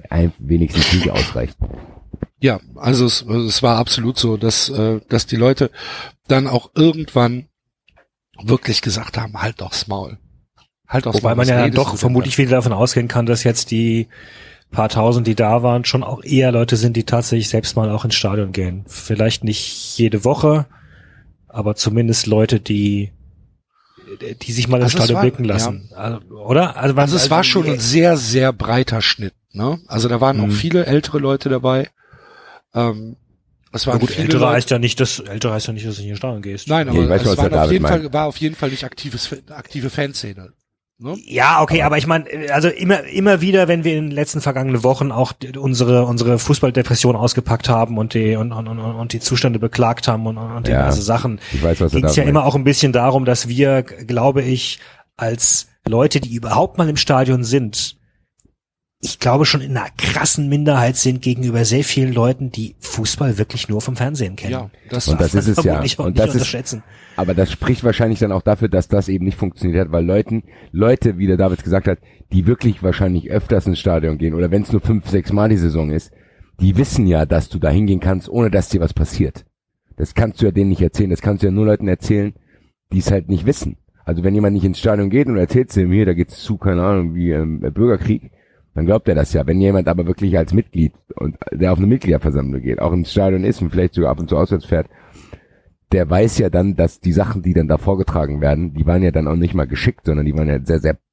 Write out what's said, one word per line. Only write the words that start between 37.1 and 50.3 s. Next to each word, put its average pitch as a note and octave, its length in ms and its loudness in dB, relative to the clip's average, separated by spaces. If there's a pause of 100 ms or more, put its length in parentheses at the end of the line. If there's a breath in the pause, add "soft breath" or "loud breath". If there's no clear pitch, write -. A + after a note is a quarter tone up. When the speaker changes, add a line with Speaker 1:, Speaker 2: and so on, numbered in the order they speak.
Speaker 2:
es A#2+ 60 0
Speaker 1:
was F2 80 2
Speaker 2:
waren F#2+ 120 2
Speaker 1:
der D#2+ 80 0
Speaker 2:
auf D#2 80 4
Speaker 1:
David D#2+ 80 2
Speaker 2:
jeden D2+ 100 2
Speaker 1:
meint. D#3 200 2
Speaker 2:
Fall, C#3 100 -8
war D3+ 140 -2
auf C#3 100 -8
jeden D#3 180 -4
Fall C#3 140 -4
nicht C3+ 140 -8
aktives, B2+ 520 -10 (140)
aktive - 400 -10
Fanszene. G#2+ 640 -8 (480)
Ne? D3 220 -10
Speaker 3:
Ja, C#3+ 380 4
okay, D#3 200 2
Speaker 1:
Aber C#3+ 60 2
Speaker 3:
aber D3+ 100 2
ich C#3+ 100 -2
meine, D#3+ 180 0 (260)
also D#3 160 2
immer, F3 380 0
immer F#3+ 340 2
wieder, F#3 300 4
wenn E3+ 160 0
wir D#3+ 120 0
in D3+ 120 -4
den - 20 -8
letzten D3 300 -4
vergangenen C3 420 0
Wochen C3 300 2
auch B2 180 0
d-, C3 260 -14
unsere, B2 480 4
unsere A#2+ 320 2
Fußballdepression B2 800 2
ausgepackt A#2 540 0
haben A2+ 280 2
und A2 160 -2
die, A2 220 2
und, A2+ 160 -2
und, A2+ 160 -8
und, A2+ 120 -8
und A2+ 340 -6
die A#2 80 -6
Zustände A#2+ 380 0
beklagt A#2 500 0
haben A2+ 180 -2
und, A2+ 100 -6